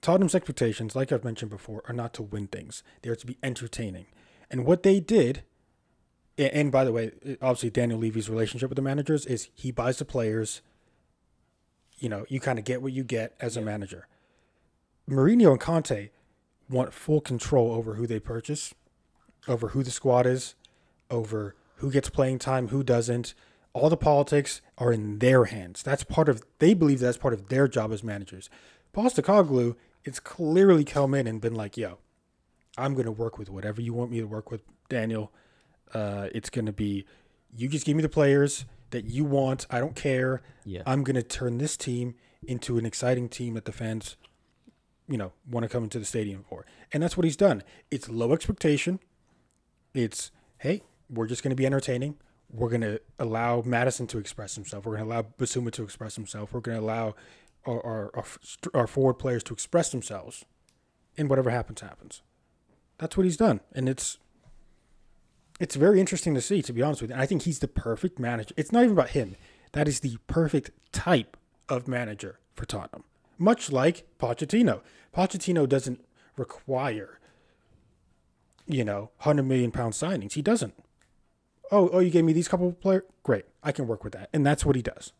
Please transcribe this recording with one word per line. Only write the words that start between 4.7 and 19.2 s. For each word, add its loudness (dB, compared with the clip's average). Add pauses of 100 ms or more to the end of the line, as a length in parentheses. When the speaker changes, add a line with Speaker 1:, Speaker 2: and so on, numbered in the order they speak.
Speaker 1:
they 6
did, 2 (960)
a-, 2
and 2
by 4
the 0
way, -4 (300)
obviously 0
Daniel 0
Levy's -2
relationship -2
with -6
the -2
managers 0
is -6
he -8
buys -2
the -6
players, -4 (1400)
you -6
know, -6
you -4
kinda -2
get -4
what -6
you -4
get -4
as -6
a -4
Speaker 2:
Yeah. -6
Speaker 1:
manager. -8 (1040)
Mourinho 6
and 6
Conte -2 (580)
want -2
full 0
control 2
over -4
who -4
they -4
purchase, -8 (720)